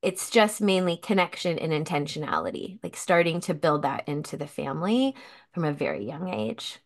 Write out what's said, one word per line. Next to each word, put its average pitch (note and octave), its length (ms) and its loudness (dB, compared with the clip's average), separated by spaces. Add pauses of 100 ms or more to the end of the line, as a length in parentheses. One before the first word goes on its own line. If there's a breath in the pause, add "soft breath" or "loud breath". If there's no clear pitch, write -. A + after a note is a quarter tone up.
it's - 280 -2
just G#3+ 320 6
mainly F#3 360 4
connection F3+ 600 0
and D#3+ 140 -2
intentionality, D3 1080 -2
like, F3 120 -8
starting E3+ 460 2
to F3+ 120 -2
build D3+ 300 2
that C#3 240 -2
into D3 300 -6
the D3 100 -8
family G3 680 0 (380 loud breath)
from E3+ 120 -2
a D3 80 0
very C#3+ 320 -2
young E3 240 -6
age. - 560 -6